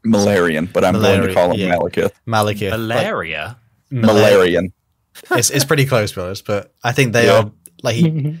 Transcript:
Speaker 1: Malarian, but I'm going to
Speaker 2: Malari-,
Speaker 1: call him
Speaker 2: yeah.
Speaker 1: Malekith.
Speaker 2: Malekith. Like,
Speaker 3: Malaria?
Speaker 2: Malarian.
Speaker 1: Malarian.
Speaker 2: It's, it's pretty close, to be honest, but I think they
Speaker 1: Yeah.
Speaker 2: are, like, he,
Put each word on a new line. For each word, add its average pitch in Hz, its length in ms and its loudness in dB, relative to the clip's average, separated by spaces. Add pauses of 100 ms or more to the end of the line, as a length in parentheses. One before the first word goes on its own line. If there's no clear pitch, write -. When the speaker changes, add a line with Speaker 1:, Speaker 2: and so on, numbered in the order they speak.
Speaker 1:
Malarian, 98 640 0
but 87 120 0
I'm - 100 2
going 101 280 2
to 95 60 -2
Speaker 2:
Malari-, 92 60 -4
Speaker 1:
call 90 180 2
him 90 80 -2
Speaker 2:
yeah. 90 160 0
Speaker 1:
Malekith. 85 340 -2 (160)
Speaker 2:
Malekith. 107 440 -2
Like, 110 100 -4
Speaker 3:
Malaria? 110 760 -6 (360)
Speaker 2:
Malarian. 120 120 -2
Speaker 1:
Malarian. 98 680 4 (600)
Speaker 2:
It's, 202 180 0
it's 139 140 -2
pretty 139 220 0
close, 110 260 0
to - 40 -14
be 92 60 -8
honest, 92 240 -10
but 101 360 -6
I 120 100 -2
think 123 200 0
they 120 140 4
Speaker 1:
Yeah. 113 180 4
Speaker 2:
are, 107 60 -8 (320)
like, 120 140 -2
he, 156 440 -2